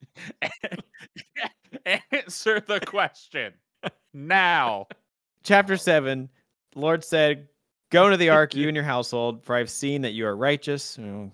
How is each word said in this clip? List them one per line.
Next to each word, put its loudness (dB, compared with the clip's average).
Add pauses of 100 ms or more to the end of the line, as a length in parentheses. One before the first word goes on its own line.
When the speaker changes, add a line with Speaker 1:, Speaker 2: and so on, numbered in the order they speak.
(420)
Speaker 1:
<laughs> -10
Answer -2
the -4
question -6 (600)
now. 0 (560)
Speaker 2:
Chapter 4
seven, 0 (460)
Lord 0
said, 0 (440)
"Go 8
into 6
the 4
ark, 6
you 0
and -2
your -2
household, -4
for -2
I've 0
seen -4
that -4
you -6
are -2
righteous." -4
We'll, -12